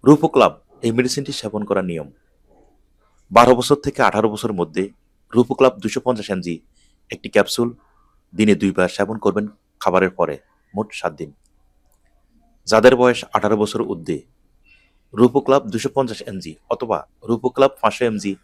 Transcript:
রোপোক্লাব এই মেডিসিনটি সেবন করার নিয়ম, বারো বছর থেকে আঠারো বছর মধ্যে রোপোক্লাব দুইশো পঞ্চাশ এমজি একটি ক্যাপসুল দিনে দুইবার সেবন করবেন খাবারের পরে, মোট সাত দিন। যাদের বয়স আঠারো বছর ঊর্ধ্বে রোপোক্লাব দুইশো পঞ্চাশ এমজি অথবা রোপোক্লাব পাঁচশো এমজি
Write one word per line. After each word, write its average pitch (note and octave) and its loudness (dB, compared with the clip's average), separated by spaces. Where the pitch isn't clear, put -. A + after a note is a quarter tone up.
রোপোক্লাব C#3+ 4
এই A#2 0
মেডিসিনটি B2+ -4
সেবন G#2+ -8
করার G2 -2
নিয়ম, D2+ -10
বারো A#2+ 8
বছর C#3 2
থেকে C#3 -8
আঠারো G#2+ 0
বছর G#2+ -6
মধ্যে E2 -4
রোপোক্লাব B2+ 4
দুইশো - -6
পঞ্চাশ A#2 -4
এমজি F#2 -6
একটি - -16
ক্যাপসুল A#2 0
দিনে G#2+ 2
দুইবার F#2 0
সেবন G2+ -4
করবেন G#2 -2
খাবারের F#2 0
পরে, D#2 -2
মোট G#2 -6
সাত E2 -6
দিন। D2+ -12
যাদের A2 6
বয়স B2 2
আঠারো G#2+ 0
বছর G#2+ -6
ঊর্ধ্বে D#2+ -8
রোপোক্লাব C3 2
দুইশো A2+ -4
পঞ্চাশ A#2+ -4
এমজি F#2+ -12
অথবা A2+ -4
রোপোক্লাব B2+ 0
পাঁচশো A2+ -2
এমজি G2+ -6